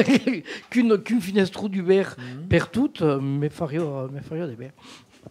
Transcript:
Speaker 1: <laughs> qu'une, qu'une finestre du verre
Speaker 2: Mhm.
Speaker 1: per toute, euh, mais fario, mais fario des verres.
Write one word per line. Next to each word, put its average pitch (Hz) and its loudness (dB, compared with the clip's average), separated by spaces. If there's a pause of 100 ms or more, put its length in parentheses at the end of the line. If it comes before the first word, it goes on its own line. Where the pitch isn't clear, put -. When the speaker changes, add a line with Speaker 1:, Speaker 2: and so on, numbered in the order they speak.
(280)
Speaker 1:
<laughs> - -6
qu'une, 226 4
qu'une 226 0
finestre 196 0
du 190 -2
verre 190 2
Speaker 2:
Mhm. 127 -12
Speaker 1:
per 185 4 (100)
toute, 269 0
euh, 143 4
mais 143 0
fario, 143 -4
mais 139 -12
fario 165 -8
des 123 -10
verres. 131 -16 (580)